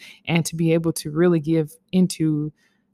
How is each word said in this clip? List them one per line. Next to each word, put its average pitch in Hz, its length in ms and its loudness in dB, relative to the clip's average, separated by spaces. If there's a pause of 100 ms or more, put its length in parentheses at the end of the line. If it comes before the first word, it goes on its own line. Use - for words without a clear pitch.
(260)
and 165 200 -2
to - 100 -8
be 160 180 0
able 165 200 0
to - 180 -10
really 170 280 2
give 156 320 -2 (220)
into, 156 580 0 (420)